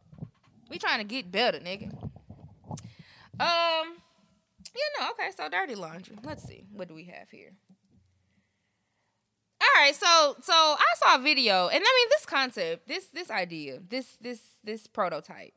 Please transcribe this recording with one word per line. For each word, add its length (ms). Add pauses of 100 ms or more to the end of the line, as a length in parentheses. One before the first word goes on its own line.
(680)
We 100
trying 200
to 40
get 280
better, 280
nigga. 320 (1500)
Um, 560 (800)
you 140 (100)
know, 120
okay, 240
so 140
dirty 260
laundry. 480
Let's 200
see. 300
What 140
do 60
we 120
have 240
here? 220 (2000)
All 220
right, 120
so, 460
so 120
I 240 (260)
saw 140
a 40
video, 460
and 180
I 160
mean, 100
this 140
concept, 640
this, 200
this 220
idea, 500 (100)
this, 320
this, 180 (240)
this 240
prototype 680